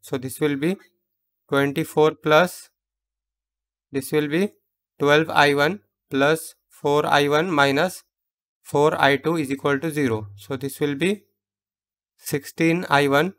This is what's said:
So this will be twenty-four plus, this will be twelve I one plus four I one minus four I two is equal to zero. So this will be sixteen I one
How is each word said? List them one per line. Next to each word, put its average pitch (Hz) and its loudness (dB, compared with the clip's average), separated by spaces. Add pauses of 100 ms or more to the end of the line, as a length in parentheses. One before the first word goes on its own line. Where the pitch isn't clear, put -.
So - -10
this 131 -10
will 147 0
be 165 -4 (720)
twenty-four 151 0 (100)
plus, 156 2 (1200)
this 135 -8
will 151 0
be 180 -2 (500)
twelve 147 2
I 143 4
one 151 0 (300)
plus 143 0 (140)
four 147 -2
I 147 2
one 156 0
minus 147 0 (580)
four 151 0
I 143 4
two 160 -4
is 143 -4
equal 139 -2
to 160 -6
zero. 117 -2
So 139 -10
this 135 -10
will 147 -2
be 180 -2 (920)
sixteen 165 -2
I 143 2
one 151 0